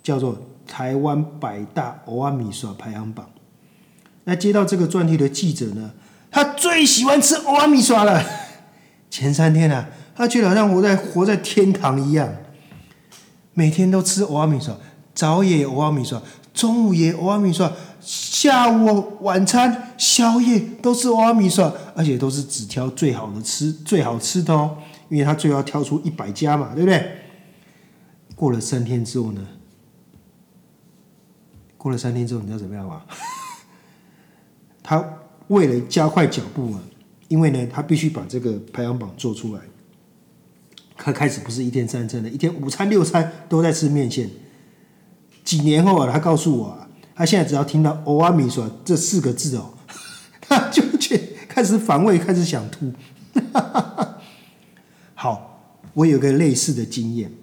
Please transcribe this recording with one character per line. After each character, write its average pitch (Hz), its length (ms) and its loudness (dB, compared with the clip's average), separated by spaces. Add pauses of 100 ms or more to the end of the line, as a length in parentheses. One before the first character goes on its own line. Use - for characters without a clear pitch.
叫 143 160 -2
做 123 240 -4 (240)
“台 131 300 -6
湾 147 280 0 (160)
百 104 260 -8
大 123 400 -8
欧 117 140 -6
阿 139 120 -2
米 117 200 -6
刷 101 240 -12
排 110 180 -14
行 110 180 -10
榜”。 110 180 -16 (960)
那 180 120 -2
接 202 180 0
到 202 100 4
这 190 140 0
个 175 100 2
专 170 200 0
题 160 100 2
的 139 100 2
记 151 240 -2
者 127 220 -6
呢， 107 180 -10 (380)
他 285 140 2
最 320 420 2
喜 226 180 2
欢 285 160 4
吃 - 180 2
欧 294 180 0
阿 294 100 6
米 285 160 6
刷 220 220 4
了。 190 200 4 (420)
<laughs> - 440 -20
前 143 240 -2
三 160 180 4
天 160 200 4
啊， 127 180 -4 (260)
他 240 120 0
觉 240 140 2
得 208 60 4
好 180 60 4
像 208 180 4
活 185 80 4
在， 196 160 4
活 190 300 0
在 208 120 2
天 196 360 2
堂 139 260 0
一 139 120 -2
样， 147 200 0 (1200)
每 156 160 4
天 185 180 4
都 190 120 4
吃 190 200 -2
欧 151 140 -2
阿 151 100 2
米 151 140 2
刷， 110 180 -8 (380)
早 165 280 2
也 165 220 4
欧 131 120 -6
阿 151 140 2
米 139 120 0
刷， 120 180 -8 (320)
中 233 320 2
午 196 80 4
也 165 200 4
欧 165 120 -6
阿 202 140 0
米 196 120 2
刷， 170 220 0 (260)
下 - 720 2
午 220 500 2
晚 190 220 2
餐、 240 540 2
宵 233 420 2
夜 240 200 4 (240)
都 240 100 2
是 247 140 -2
欧 233 100 4
阿 226 160 6
米 202 160 4
刷， 165 240 2 (220)
而 165 100 0
且 139 100 2
都 135 140 0
是 135 140 -4
只 120 240 -8
挑 127 240 -6
最 135 200 0
好 107 200 -6
的 104 100 -10
吃， 147 300 -4
最 151 320 -2
好 117 160 -4
吃 180 240 -2
的 160 100 2
哦， 151 240 0 (320)
因 156 80 -2
为 143 80 2
他 147 80 2
最 156 160 0
后 143 80 2
要 143 60 -2
挑 147 200 -4
出 143 180 -2
一 165 100 -4
百 101 200 -10
家 147 240 0
嘛， 123 200 -6
对 165 100 0
不 190 40 4
对？ - 280 0 (1160)
过 143 160 0
了 113 100 -2
三 123 240 -4
天 120 180 -2
之 113 160 -6
后 110 120 -6
呢？ 98 100 -10 (2250)
过 - 160 -6
了 123 60 -2
三 120 160 -4
天 120 120 -4
之 120 100 -6
后， 117 40 -6
你 101 60 -10
知 104 80 -8
道 110 60 -8
怎 101 80 -10
么 98 80 -10
样 98 120 -10
吗？ 80 180 -14
<laughs> - 60 -20 (1700)
他 160 200 0 (460)
为 196 180 4
了 123 140 0
加 156 260 0
快 156 180 2
脚 - 160 -4 (140)
步 120 180 -6
啊， 98 60 -10 (480)
因 160 120 2
为 156 120 4
呢， 127 200 -2
他 147 120 -8
必 156 120 0
须 156 140 -2
把 98 180 -8
这 127 120 -6
个 113 200 -4 (140)
排 123 100 -6
行 123 140 -4
榜 104 180 -10
做 117 180 -6
出 107 220 -10
来。 95 60 -14 (1400)
他 - 160 -4
开 147 160 0
始 - 120 -6
不 117 100 -12
是 123 120 -6
一 123 60 -2
天 123 180 -2
三 117 220 -6
餐 117 140 -6
了， 113 60 -8
一 117 60 -12
天 165 260 -2
五 135 60 -6
餐 196 220 -4
六 202 140 4
餐 165 280 0 (160)
都 160 140 2
在 165 100 2
吃 151 160 -2
面 143 220 0
线。 117 180 -4 (1160)
几 165 160 -2
年 151 260 4
后 190 140 6
啊， 127 120 0
他 143 60 0
告 160 180 2
诉 147 220 0
我 107 120 -6
啊， - 200 -18 (260)
他 - 80 -2
现 175 180 2
在 147 60 0
只 147 60 -2
要 139 100 0
听 156 200 2
到 156 220 0
欧 147 120 2
阿 165 140 4
米 147 180 2
刷 117 200 -4 (140)
这 175 140 0
四 165 240 -2
个 127 100 0
字 127 240 -6
哦， 104 160 -8 (380)
<laughs> - 320 -20
他 - 280 0
就 - 120 4 (160)
觉-， - 180 -2 (320)
开 - 160 0
始 202 140 2
反 151 260 2
胃， 202 140 4
开 170 160 0
始 175 100 2
想 123 280 -4
吐。 135 200 -8 (420)
<laughs> - 1800 -6
好， - 640 -10 (140)
我 151 120 4
有 151 120 6
个 135 160 2
类 147 220 4
似 143 180 -2
的 117 100 -4
经 113 320 -6
验。 107 160 -6 (120)